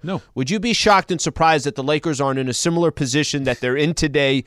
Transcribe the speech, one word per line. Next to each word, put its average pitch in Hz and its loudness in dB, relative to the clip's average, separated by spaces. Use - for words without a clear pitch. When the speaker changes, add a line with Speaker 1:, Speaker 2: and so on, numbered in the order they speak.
Speaker 1:
No. 175 -6
Speaker 2:
Would 131 -4
you 214 -2
be 226 -2
shocked 196 2
and 165 -2
surprised 160 2
that 143 -4
the 135 -6
Lakers 147 0
aren't 135 0
in 131 -2
a 120 -4
similar 170 2
position 143 -2
that 127 -2
they're 127 0
in 143 0
today 139 0